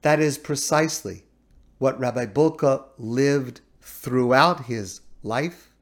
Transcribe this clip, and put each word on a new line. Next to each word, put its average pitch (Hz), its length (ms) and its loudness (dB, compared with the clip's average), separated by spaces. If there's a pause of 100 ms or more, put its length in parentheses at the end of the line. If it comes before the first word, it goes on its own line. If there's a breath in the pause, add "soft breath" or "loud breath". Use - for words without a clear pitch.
That 151 180 4
is 147 180 2
precisely 151 840 -4 (540)
what 127 220 0
Rabbi 123 260 -2
Bulka 139 600 0 (120)
lived 127 640 -2 (200)
throughout 127 840 2
his 110 360 -8 (220)
life 135 580 -6